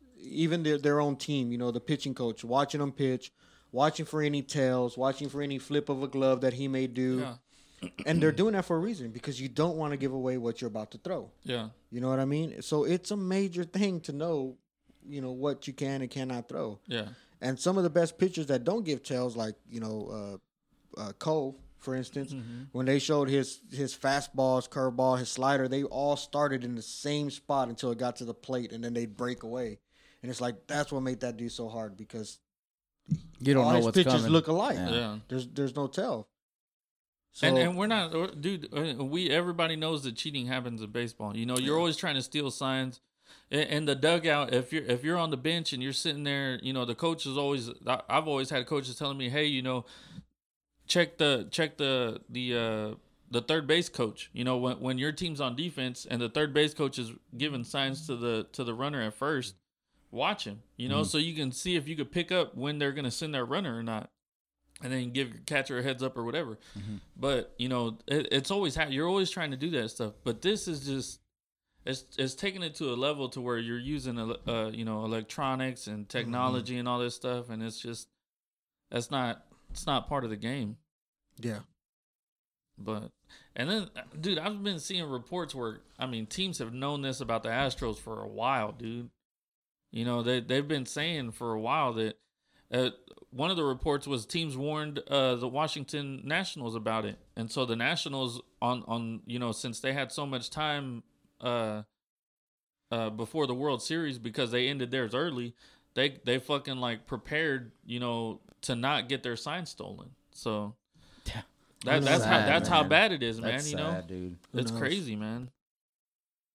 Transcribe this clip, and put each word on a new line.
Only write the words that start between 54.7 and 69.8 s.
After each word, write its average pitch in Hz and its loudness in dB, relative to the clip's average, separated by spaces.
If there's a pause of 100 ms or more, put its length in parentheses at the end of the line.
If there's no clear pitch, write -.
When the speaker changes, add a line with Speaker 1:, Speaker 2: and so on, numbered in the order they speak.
Speaker 2:
when 127 -2
your 143 0
team's 156 -4
on 123 -2
defense 131 -4
and 120 0
the 117 0
third 147 2
base 151 6
coach 135 0
is 113 -4 (240)
giving 131 -2
signs 135 -2
to 139 -2
the, 117 0
to 135 -4
the 117 -2
runner 139 -2
at 110 -2
first, 139 -2 (560)
watch 170 0
him, 107 -8 (160)
you 120 -4
know, 135 2
Speaker 3:
Mm-hmm. 101 4
Speaker 2:
so 98 0
you 165 0
can 147 -2
see 180 -2
if 147 0
you 160 -6
could 143 -4
pick 175 -2
up 180 2
when 143 -2
they're 143 2
gonna 135 -2
send 156 -4
their 127 0
runner 143 -2
or 117 -6
not, 113 -4 (760)
and 127 -4
then 127 -2
give 131 0
your - -14
catcher 135 0
a 123 -2
heads 131 0
up 131 -2
or 120 -4
whatever. 120 -4 (180)
Speaker 3:
Mm-hmm. 104 -6 (180)
Speaker 2:
But, 131 0
you 123 -2
know, 120 0
it, 143 2
it's 135 2
always 196 2
ha-, 160 2
you're 139 0
always 185 2
trying 160 -4
to 131 -4
do 147 -2
that 120 0